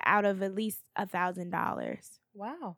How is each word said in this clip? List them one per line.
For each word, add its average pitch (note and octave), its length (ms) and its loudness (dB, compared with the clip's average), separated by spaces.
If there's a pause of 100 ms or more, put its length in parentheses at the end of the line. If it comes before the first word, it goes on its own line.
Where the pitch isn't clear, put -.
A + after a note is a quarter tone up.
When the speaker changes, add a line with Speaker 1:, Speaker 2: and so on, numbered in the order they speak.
Speaker 1:
out G#3 200 6
of G3 180 2
at F#3+ 120 -2
least G#3+ 280 -4 (140)
a G3 100 0
thousand F3+ 440 -2
dollars. - 680 -4 (140)
Speaker 2:
Wow. G#3+ 440 -10